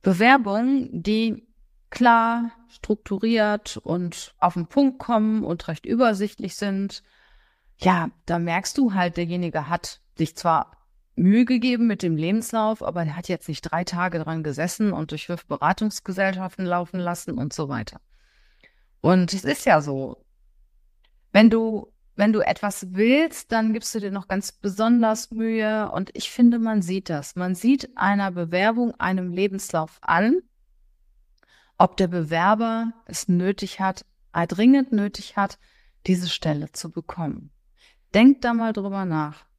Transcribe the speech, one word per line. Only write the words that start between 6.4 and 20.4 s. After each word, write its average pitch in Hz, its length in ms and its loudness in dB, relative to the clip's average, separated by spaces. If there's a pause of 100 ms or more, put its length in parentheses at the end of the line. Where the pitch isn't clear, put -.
sind, 196 460 -6 (760)
ja, 175 340 2 (140)
da 170 140 -2
merkst 170 400 -4
du 240 160 2
halt, 175 220 0
derjenige 170 520 -4
hat - 320 -6 (160)
sich 160 200 -2
zwar - 500 -2 (300)
Mühe 202 280 6
gegeben 240 420 0
mit 208 160 -2
dem 165 140 0
Lebenslauf, 214 680 -2
aber 170 220 -4
er 151 120 -6
hat 175 120 -12
jetzt 180 200 -6
nicht 156 140 -8
drei 170 220 -4
Tage 175 360 -4
dran 160 220 -6
gesessen 165 500 -2
und 156 180 -6
durch 156 160 -10
fünf 170 200 -8
Beratungsgesellschaften 185 1160 -4
laufen 175 340 -4
lassen 175 380 -6
und 143 160 -6
so 151 160 -6
weiter. 120 320 -8 (1000)
Und 180 340 4
es 190 100 -6
ist - 220 -2
ja 170 140 6
so, 135 440 -8 (1080)